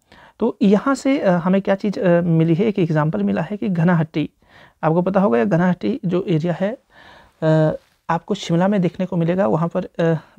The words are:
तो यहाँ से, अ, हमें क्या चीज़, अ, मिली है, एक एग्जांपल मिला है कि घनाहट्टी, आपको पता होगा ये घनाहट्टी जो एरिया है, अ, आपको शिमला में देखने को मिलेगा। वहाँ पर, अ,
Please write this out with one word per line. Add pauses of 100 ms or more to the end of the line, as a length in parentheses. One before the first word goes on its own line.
(400)
तो
यहाँ
से,
अ,
हमें
क्या
चीज़,
अ,
मिली
है,
एक
एग्जांपल
मिला
है
कि
घनाहट्टी, (540)
आपको
पता
होगा
ये
घनाहट्टी
जो
एरिया
है, (680)
अ, (320)
आपको
शिमला
में
देखने
को
मिलेगा।
वहाँ
पर,
अ, (240)